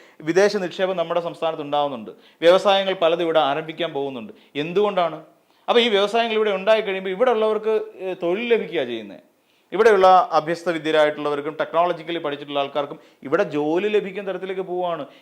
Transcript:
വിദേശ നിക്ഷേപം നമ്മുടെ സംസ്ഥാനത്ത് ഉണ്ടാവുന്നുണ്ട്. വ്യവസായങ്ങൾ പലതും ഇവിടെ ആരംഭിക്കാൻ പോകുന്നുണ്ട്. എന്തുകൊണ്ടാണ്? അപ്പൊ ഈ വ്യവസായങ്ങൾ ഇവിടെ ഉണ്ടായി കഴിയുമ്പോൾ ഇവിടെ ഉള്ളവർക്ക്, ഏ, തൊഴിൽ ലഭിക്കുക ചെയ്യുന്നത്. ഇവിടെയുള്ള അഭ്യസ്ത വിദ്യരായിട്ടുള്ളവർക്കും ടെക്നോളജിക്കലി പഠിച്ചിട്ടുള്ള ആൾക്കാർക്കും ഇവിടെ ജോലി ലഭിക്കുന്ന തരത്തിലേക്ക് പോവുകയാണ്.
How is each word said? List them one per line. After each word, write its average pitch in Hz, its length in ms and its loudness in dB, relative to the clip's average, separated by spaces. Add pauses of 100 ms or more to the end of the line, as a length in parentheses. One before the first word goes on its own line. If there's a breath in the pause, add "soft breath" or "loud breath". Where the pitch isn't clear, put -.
(220 loud breath)
വിദേശ 190 360 4
നിക്ഷേപം 185 400 -4
നമ്മുടെ 170 240 -2
സംസ്ഥാനത്ത് 160 400 -6
ഉണ്ടാവുന്നുണ്ട്. 143 500 -4 (300 soft breath)
വ്യവസായങ്ങൾ 190 520 4
പലതും 170 300 2
ഇവിടെ 160 160 2
ആരംഭിക്കാൻ 156 540 -2
പോകുന്നുണ്ട്. 135 400 -6 (220 soft breath)
എന്തുകൊണ്ടാണ്? 175 600 0 (540 soft breath)
അപ്പൊ 226 120 4
ഈ 240 80 2
വ്യവസായങ്ങൾ 220 460 2
ഇവിടെ 214 140 0
ഉണ്ടായി 202 320 2
കഴിയുമ്പോൾ 190 280 -4
ഇവിടെ 190 220 2
ഉള്ളവർക്ക്, 220 500 0 (180)
ഏ, 185 140 -6
തൊഴിൽ 185 340 -2
ലഭിക്കുക 185 360 0
ചെയ്യുന്നത്. 113 360 -10 (520)
ഇവിടെയുള്ള 185 600 6
അഭ്യസ്ത 165 380 -2
വിദ്യരായിട്ടുള്ളവർക്കും 151 880 0
ടെക്നോളജിക്കലി 165 580 -2
പഠിച്ചിട്ടുള്ള 143 420 -6
ആൾക്കാർക്കും 143 400 -6 (240 soft breath)
ഇവിടെ 160 200 0
ജോലി 156 440 -2
ലഭിക്കുന്ന 196 460 -4
തരത്തിലേക്ക് 185 280 -8
പോവുകയാണ്. 175 440 -6 (160 loud breath)